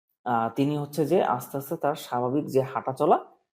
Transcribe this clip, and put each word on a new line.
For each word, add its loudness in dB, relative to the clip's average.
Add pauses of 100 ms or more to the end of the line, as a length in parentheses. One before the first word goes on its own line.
(240)
আহ, 0
তিনি 0
হচ্ছে -2
যে 4
আস্তে -2
আস্তে -8
তার 0
স্বাভাবিক -2
যে 2
হাঁটাচলা, 2 (280)